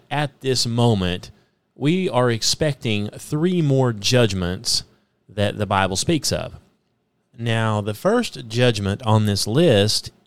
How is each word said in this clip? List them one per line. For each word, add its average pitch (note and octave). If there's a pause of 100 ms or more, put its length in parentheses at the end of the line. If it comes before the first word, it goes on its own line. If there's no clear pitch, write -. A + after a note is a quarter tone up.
(120)
at D3
this B2+
moment, A2 (420)
we F3+
are B2
expecting A2
three E3+
more C3+
judgments G2 (440)
that G#2
the G#2
Bible F#2+
speaks -
of. E2 (760)
Now, A2+
the G#2
first F#3
judgment G#2+
on G#2+
this G2+
list A2 (160)